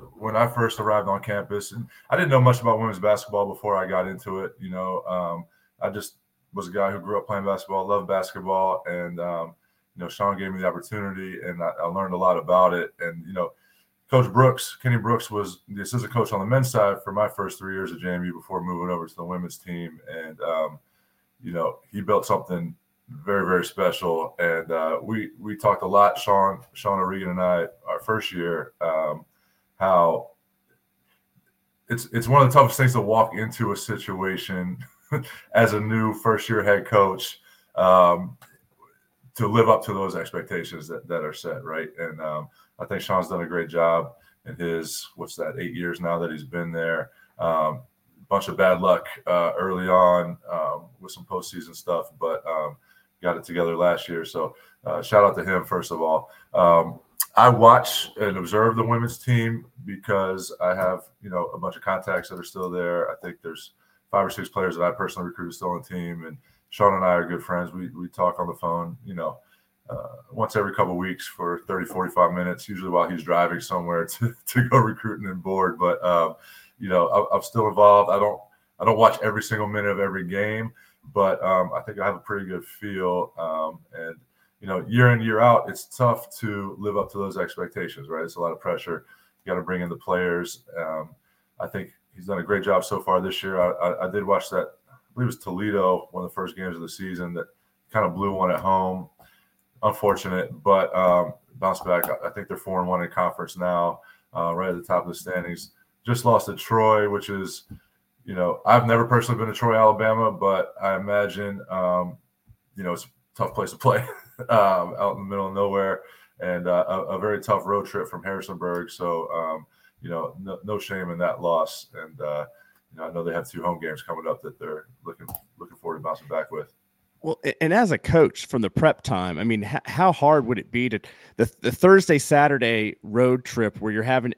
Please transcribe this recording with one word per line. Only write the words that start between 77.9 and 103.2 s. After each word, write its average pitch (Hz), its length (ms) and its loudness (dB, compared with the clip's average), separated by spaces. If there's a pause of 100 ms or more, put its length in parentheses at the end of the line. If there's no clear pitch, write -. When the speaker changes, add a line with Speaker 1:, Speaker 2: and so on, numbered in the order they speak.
Speaker 1:
I 98 80 2
don't, 104 200 0 (400)
I 90 60 -4
don't 110 140 4
watch 110 240 6
every 107 180 -2
single 107 260 -4
minute 104 220 -2
of 98 100 -2
every 92 280 -2
game, 107 440 -4 (400)
but, 95 320 2
um, 92 320 2
I - 60 -4
think 104 180 -12
I 98 60 -2
have 98 100 -2
a - 40 -12
pretty 101 260 -8
good 90 180 -10
feel. 92 760 -4
Um, 80 400 -6 (200)
and, 82 160 -12 (460)
you 90 60 -14
know, 92 200 -4
year 123 240 8
in, 113 100 2
year 110 180 2
out, 120 280 8
it's - 180 -10
tough - 520 -2
to 101 400 -6
live 101 200 -4
up 95 160 -2
to 98 40 -10
those 98 200 -6
expectations, 87 720 -8
right? 82 140 -8
It's 82 120 -12
a 87 60 -10
lot 85 100 -2
of 82 80 -10
pressure. 85 460 -6 (380)
You 92 80 -6
gotta 90 120 -4
bring 90 180 -4
in 87 80 -6
the 85 80 -8
players. 90 680 -4 (120)
Um, 80 380 -8 (440)
I 85 60 -8
think 92 280 -10 (200)
he's 92 140 -20
done 98 100 -4
a 87 60 -4
great 95 200 0
job 92 200 4
so 98 180 -4
far 92 200 2
this 92 200 -6
year. 95 180 -2
I, 90 120 4
I, 90 360 -2
I 90 40 -8
did 101 120 -2
watch 95 280 2
that, 87 220 -2 (140)
I - 80 -20 (200)
believe 123 100 0
it 110 100 -2
was - 40 -16
Toledo, 92 720 0
one 90 120 -8
of 87 60 -8
the - 60 -18
first 92 200 -6
games 92 200 -8
of 82 60 -12
the 82 80 -12
season 90 440 -8
that 85 140 -8 (440)
kinda 107 180 2
blew 98 220 -2
one 92 200 0
at 80 80 0
home. 92 500 0 (720)
Unfortunate, 98 720 0 (100)
but, 95 320 4
um, 90 400 4 (220)
bounce 95 240 -2
back. 87 300 0
I, 87 180 -6
I - 40 -8
think 101 180 -12
they're 90 80 -10
four 92 240 -4
and 90 80 -4
one 90 120 0
in 87 80 -6
conference 90 480 -4